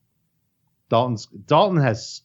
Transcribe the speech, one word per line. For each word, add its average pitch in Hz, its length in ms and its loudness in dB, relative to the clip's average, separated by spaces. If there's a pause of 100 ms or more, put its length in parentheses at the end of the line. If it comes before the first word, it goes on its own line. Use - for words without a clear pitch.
(880)
Dalton's, 120 380 0
Dalton 170 540 0
has 117 440 -4